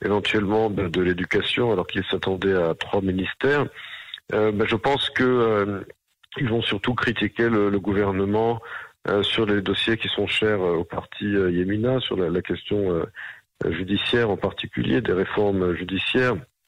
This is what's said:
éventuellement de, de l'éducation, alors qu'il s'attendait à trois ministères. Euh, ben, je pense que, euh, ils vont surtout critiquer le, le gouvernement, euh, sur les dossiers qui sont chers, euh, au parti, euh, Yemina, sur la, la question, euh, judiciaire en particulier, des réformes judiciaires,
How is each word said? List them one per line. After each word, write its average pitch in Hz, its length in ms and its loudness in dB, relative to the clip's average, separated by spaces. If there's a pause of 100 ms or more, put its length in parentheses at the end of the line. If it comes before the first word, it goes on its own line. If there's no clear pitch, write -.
éventuellement 104 680 2
de, 95 180 -2
de 85 140 0
l'éducation, 92 720 0
alors 90 140 0
qu'il 95 180 -4
s'attendait 95 500 0
à 82 200 2
trois - 260 -2
ministères. 95 680 0 (680)
Euh, 107 180 4
ben, 104 140 0
je 113 100 0
pense 135 340 0
que, 127 140 0
euh, 110 560 2 (560)
ils 135 120 0
vont 113 140 2
surtout 117 320 -2
critiquer 113 540 0
le, 104 220 4
le 101 100 0
gouvernement, 101 800 2 (480)
euh, 101 140 2
sur 101 240 0
les 101 160 2
dossiers 101 340 0
qui - 120 -4
sont 104 200 -2
chers, 107 320 0
euh, 87 160 2
au 87 80 0
parti, - 400 -8
euh, 98 260 2
Yemina, 104 500 2
sur 98 160 -4
la, 92 120 2
la 90 140 0
question, 98 500 -2
euh, 82 120 0 (640)
judiciaire 98 600 0
en 95 80 0
particulier, 120 640 -2
des 101 100 0
réformes 95 640 2
judiciaires, 95 600 0 (340)